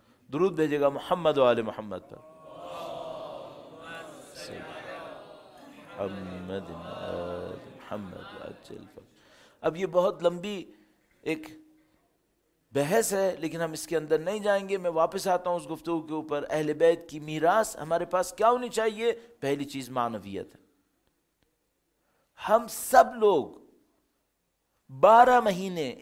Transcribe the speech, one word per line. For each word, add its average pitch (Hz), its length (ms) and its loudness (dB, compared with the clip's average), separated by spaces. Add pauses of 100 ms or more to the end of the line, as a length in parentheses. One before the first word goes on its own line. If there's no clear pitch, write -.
(320)
درود 180 200 2
بھیجے 151 280 0
گا 143 80 6
محمد 156 500 0
و 131 60 8
آل 117 180 6
محمد 104 480 -8
پر۔ - 60 -18 (3750)
محمد 92 720 -8 (160)
آل 87 680 -8 (180)
محمد - 680 -12
عجل - 420 -16 (100)
فرج۔ - 100 -20 (560)
اب 156 160 -2
یہ 185 100 -4
بہت 175 360 2
لمبی 175 500 -2 (500)
ایک 156 240 -4 (1300)
بحث 175 400 2
ہے، 196 260 0
لیکن 160 220 -6
ہم 165 120 -4
اس 151 140 -10
کے 170 100 -2
اندر 156 220 2
نہیں 180 200 -4
جائیں 196 300 0
گے۔ 196 100 -2
میں 180 120 -2
واپس 170 380 0
آتا 180 220 0
ہوں 175 60 0
اس 151 140 -8
گفتگو 165 300 -4
کے 151 140 -8
اوپر۔ 151 360 -4
اہل 151 220 0
بیت 165 360 4
کی 151 120 -12
میراث 156 560 2
ہمارے 165 280 -2
پاس 180 320 -2
کیا 220 140 4
ہونی 247 180 2
چاہیے؟ 220 440 -2 (280)
پہلی 143 240 -2
چیز 135 260 -10
معنویت 110 640 -6
ہے۔ - 60 -20 (1900)
ہم 226 220 4
سب - 340 6 (100)
لوگ 202 300 4 (1500)
بارہ 233 480 10
مہینے 180 600 -2